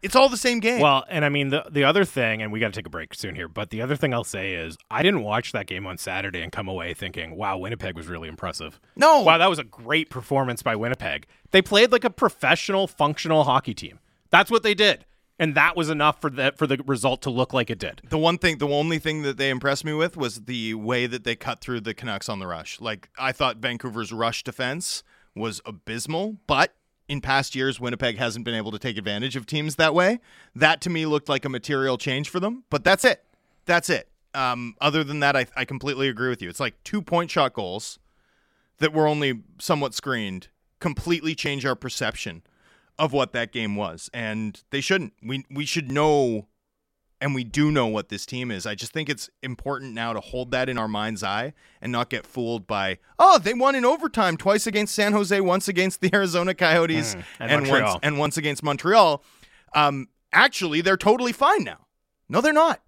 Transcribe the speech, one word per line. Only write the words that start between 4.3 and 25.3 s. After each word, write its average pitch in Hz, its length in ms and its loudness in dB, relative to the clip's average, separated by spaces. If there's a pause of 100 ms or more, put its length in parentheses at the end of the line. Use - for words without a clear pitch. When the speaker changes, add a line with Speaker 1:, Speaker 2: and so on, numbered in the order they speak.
Speaker 2:
is 82 240 -8 (120)
I 117 120 -2
didn't 180 220 2
watch 104 260 -2
that 101 160 -6
game 95 220 -8
on 92 100 -10
Saturday 95 440 -6
and 82 100 -10
come 98 160 -8
away 87 260 -6
thinking, 82 420 -10
"Wow, 95 220 -4
Winnipeg 95 380 -8
was 80 100 -12
really 82 220 -10
impressive." 78 520 -10 (160)
Speaker 1:
No. 302 240 6
Speaker 2:
"Wow, 165 160 8
that 175 140 6
was 165 80 0
a 139 60 -8
great 123 440 -4
performance 127 540 -2
by 117 120 0
Winnipeg." 104 520 -4 (240)
They 190 100 8
played 214 320 4
like 240 120 2
a 240 60 2
professional, 190 760 0
functional 151 580 2
hockey 127 300 2
team. - 240 -14 (320)
That's 185 200 6
what 226 120 2
they 214 100 2
did. 202 320 2 (340)
And 156 160 0
that 156 200 4
was 165 140 0
enough 151 320 2
for 151 80 -2
the, 135 280 0
for 156 100 0
the 135 100 0 (100)
result 131 360 0
to 139 80 -4
look 123 240 -2
like 123 160 0
it 107 80 -6
did. - 300 -10
Speaker 1:
The 156 100 -2
one 170 180 4
thing, 165 220 0
the 143 100 -2
only 151 300 0
thing 156 240 -4
that 139 160 -4
they 135 100 0
impressed 135 380 -2
me 151 80 -4
with 165 200 -2
was 120 300 -6
the 113 300 -6
way 117 320 -2
that 117 180 -6
they 117 100 -2
cut - 280 -8
through 123 180 -6
the 107 140 -8
Canucks 107 340 -8
on 104 120 -6
the 95 60 -8
rush. 82 320 -10
Like, 107 300 -8 (100)
I 131 140 -2
thought 127 240 -2
Vancouver's 113 560 -6
rush 113 320 -2
defense 131 580 -6 (320)